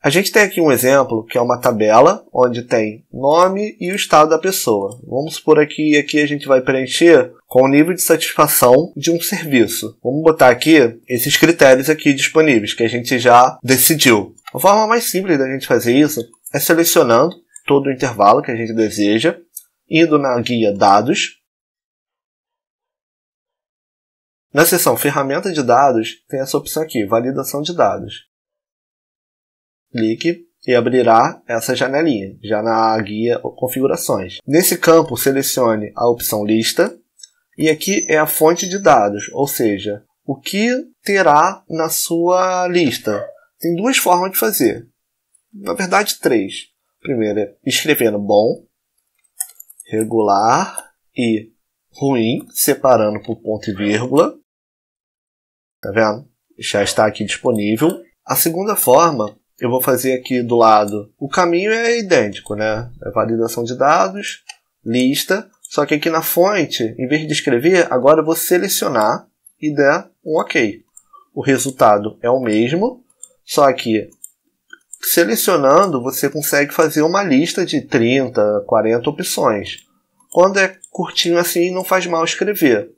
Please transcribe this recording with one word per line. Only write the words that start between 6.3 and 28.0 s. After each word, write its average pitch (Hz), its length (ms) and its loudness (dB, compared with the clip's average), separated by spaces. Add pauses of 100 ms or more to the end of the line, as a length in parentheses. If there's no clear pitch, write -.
vai 135 160 4
preencher 131 720 2 (140)
com 127 160 4
o 131 40 4
nível 151 240 4
de 175 120 -4
satisfação 151 920 2
de 147 140 -4
um 170 100 0
serviço. 135 840 -2
Vamos 139 180 -4
botar 160 280 6
aqui 123 600 2
esses 127 280 -2
critérios 135 520 4
aqui 151 240 0
disponíveis 135 640 0
que 117 80 -2
a 113 40 0
gente 120 300 -4
já 123 460 6
decidiu. 127 720 2 (180)
A 131 60 -8
forma 208 260 4
mais 233 200 0
simples 185 340 -2
da 131 80 0
gente 135 180 -8
fazer 120 320 2
isso 143 240 2 (320)
é 143 60 -4
selecionando 160 760 2 (300)
todo 139 220 2
o 139 40 -2
intervalo 123 520 2
que 135 80 -8
a 117 40 -4
gente 113 200 -6
deseja, 110 640 0 (500)
indo 156 300 2
na 131 200 0
guia 113 320 0
Dados. 104 680 2 (3000)
Na 151 120 4
seção 165 300 2
Ferramenta 143 560 -4
de 151 120 -2
Dados, 120 680 2
tem 135 120 -6
essa 135 140 -6
opção 151 280 -6
aqui, 113 240 -6
Validação 131 560 -4
de 175 120 -8
Dados. 104 520 -4 (1600)